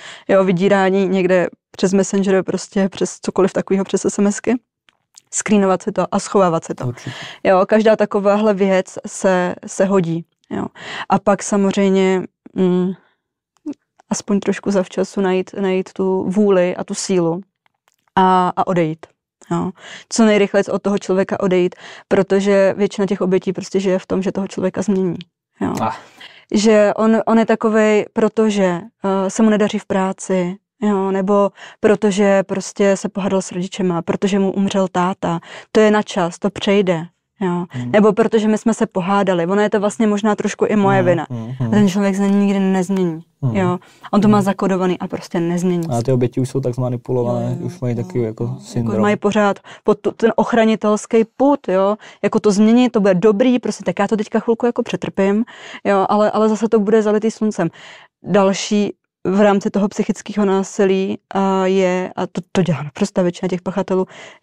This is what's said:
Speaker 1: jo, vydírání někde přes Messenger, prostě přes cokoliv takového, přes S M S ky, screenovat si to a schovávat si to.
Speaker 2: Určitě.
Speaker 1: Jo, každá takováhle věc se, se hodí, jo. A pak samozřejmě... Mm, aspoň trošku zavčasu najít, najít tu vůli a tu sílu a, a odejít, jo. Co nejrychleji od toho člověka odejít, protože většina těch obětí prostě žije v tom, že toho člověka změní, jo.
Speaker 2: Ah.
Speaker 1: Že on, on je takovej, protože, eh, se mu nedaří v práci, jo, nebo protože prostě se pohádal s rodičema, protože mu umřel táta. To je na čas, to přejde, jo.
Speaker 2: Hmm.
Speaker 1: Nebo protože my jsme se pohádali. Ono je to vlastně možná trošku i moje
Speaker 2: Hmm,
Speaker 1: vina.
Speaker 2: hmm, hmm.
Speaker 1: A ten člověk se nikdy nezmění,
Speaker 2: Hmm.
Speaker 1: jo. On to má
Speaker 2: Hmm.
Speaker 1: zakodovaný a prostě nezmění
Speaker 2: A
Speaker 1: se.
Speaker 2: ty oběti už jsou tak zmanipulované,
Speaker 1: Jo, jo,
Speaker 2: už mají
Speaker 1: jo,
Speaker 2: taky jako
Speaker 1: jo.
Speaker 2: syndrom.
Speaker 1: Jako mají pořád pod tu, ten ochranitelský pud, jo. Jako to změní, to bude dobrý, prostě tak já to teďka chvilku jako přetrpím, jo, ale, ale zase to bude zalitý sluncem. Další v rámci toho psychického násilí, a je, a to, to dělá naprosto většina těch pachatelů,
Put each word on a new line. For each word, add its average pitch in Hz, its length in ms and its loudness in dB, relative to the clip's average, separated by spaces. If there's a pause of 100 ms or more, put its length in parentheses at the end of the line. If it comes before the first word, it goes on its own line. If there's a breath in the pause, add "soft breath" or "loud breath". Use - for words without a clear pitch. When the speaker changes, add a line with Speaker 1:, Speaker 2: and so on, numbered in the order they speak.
(300 loud breath)
Speaker 1:
jo, 196 140 4
vydírání 190 640 2
někde 180 400 2 (300)
přes 185 160 0
Messenger, 190 500 2
prostě 190 460 -2
přes - 360 -6
cokoliv - 280 0
takového, 190 320 -2
přes - 200 -2
S 196 140 -2
M 202 80 2
S 202 120 -2
ky, 233 160 -2 (800)
screenovat 196 480 0
si 202 100 -6
to 180 200 -2
a 202 80 -2
schovávat 175 460 0
si 165 100 -8
to. 127 120 -8
Speaker 2:
Určitě. 120 240 -10 (320 loud breath)
Speaker 1:
Jo, 190 240 4
každá 220 280 4
takováhle 208 580 2
věc 190 540 0
se, 180 480 0 (120)
se - 180 -2
hodí, 170 400 0 (240)
jo. - 160 -6 (440 loud breath)
A 196 100 2
pak 196 240 0
samozřejmě... 190 800 2 (340)
Mm, 180 360 0 (1160 soft breath)
aspoň 202 300 -2
trošku 196 320 -4
zavčasu 190 500 -2
najít, 185 300 -2 (100)
najít 190 320 -2
tu 190 360 -2
vůli 185 460 2
a - 80 -6
tu - 100 -10
sílu 175 480 -2 (720)
a, 185 400 4
a 190 120 -2
odejít, 165 380 -2 (460)
jo. 175 200 -4 (380 loud breath)
Co 226 160 2
nejrychleji 202 460 2
od 196 100 -4
toho 196 160 -2
člověka 190 420 -2
odejít, 180 360 0 (320 loud breath)
protože 196 720 2
většina 202 300 -2
těch 196 140 -2
obětí 185 320 0
prostě 190 260 -4
žije 190 200 0
v - 60 -16
tom, 185 160 -2
že 185 100 -4
toho 196 160 -4
člověka 190 340 -4
změní, 185 360 0 (440)
jo. 185 200 -2
Speaker 2:
Ah. - 100 -4 (600 loud breath)
Speaker 1:
Že 208 420 4
on, 220 300 2
on 226 140 2
je 220 60 2
takovej, 214 680 2
protože, 214 500 0 (400)
eh, 196 260 -2
se 226 140 0
mu 220 60 6
nedaří 208 300 0
v - 60 -14
práci, 190 720 -2 (260)
jo, 196 300 0
nebo 196 380 2 (300 loud breath)
protože 202 640 2
prostě 196 540 -2
se 220 120 -6
pohádal 190 320 -2
s - 100 -8
rodičema, 185 500 -4
protože 196 380 -2
mu 190 120 0
umřel 196 360 0
táta. 180 520 -2 (320 loud breath)
To - 80 2
je 214 120 6
na 214 100 2
čas, 175 380 -4
to 202 100 -2
přejde, 185 560 0 (360)
jo. 175 280 -2
Speaker 2:
Hmm. 123 220 -8
Speaker 1:
Nebo 214 220 4
protože 220 340 0
my 214 100 2
jsme 220 160 -2
se 226 120 -4
pohádali. 190 600 -2
Ono 196 140 0
je 208 80 0
to 214 100 0
vlastně 208 280 0
možná 208 280 0
trošku 202 300 -4
i 214 100 0
moje 196 240 4
Speaker 2:
Hmm, 180 100 2
Speaker 1:
vina. 165 200 0
Speaker 2:
hmm, 117 300 -8
hmm. 120 80 -2
Speaker 1:
A 113 40 -4
ten 202 180 4
člověk 196 260 0
se 202 140 0
nikdy 202 300 2
nezmění, 190 600 0 (220)
Speaker 2:
Hmm. 123 140 -2
Speaker 1:
jo. 180 220 0 (340 loud breath)
On 202 100 2
to 208 60 4
má 208 100 6
Speaker 2:
Hmm. 196 80 2
Speaker 1:
zakodovaný 190 540 0
a 185 80 -8
prostě - 320 -8
nezmění 175 500 -2
Speaker 2:
A 120 80 -2
Speaker 1:
se. 117 60 0
Speaker 2:
ty 131 80 0
oběti 123 300 0
už 127 80 -2
jsou 139 100 -4
tak 127 160 -4
zmanipulované, 123 720 -4
Speaker 1:
Jo, 123 140 -4
jo, 123 60 -8
Speaker 2:
už - 140 -10
mají 123 180 -4
Speaker 1:
jo, 120 60 -4
Speaker 2:
taky 123 180 -4
jako 110 220 -6
Speaker 1:
jo. 123 160 -6
Speaker 2:
syndrom. 117 340 -4
Speaker 1:
Jako 202 80 0
mají 208 140 2
pořád 202 440 0 (240 loud breath)
pod 208 160 2
tu, - 120 -4
ten 226 240 0
ochranitelský 220 880 2 (140)
pud, 277 300 4
jo. 196 280 2 (280 loud breath)
Jako 202 160 0
to 214 120 2
změní, 226 380 4
to 226 120 0
bude 190 120 4
dobrý, 220 460 2
prostě 214 240 -8
tak - 160 -4
já 202 80 0
to 220 100 0
teďka 214 220 -4
chvilku 233 260 -2
jako 240 180 -2
přetrpím, 196 640 -2 (400 loud breath)
jo, 196 240 2
ale, 208 220 2
ale 214 180 2
zase 214 200 -2
to 226 100 4
bude 214 220 2
zalitý 214 300 0
sluncem. 202 380 -2 (540 loud breath)
Další 196 720 0 (340)
v 190 140 2
rámci 202 280 2
toho 208 180 0
psychického 208 580 -4
násilí, 190 720 0 (180)
a 190 300 0
je, 185 500 0
a 180 120 -4
to, - 140 -10 (100)
to 196 120 0
dělá 147 200 -2
naprosto 190 400 -4
většina 175 260 -4
těch 180 120 -4
pachatelů, 185 440 -2 (380 loud breath)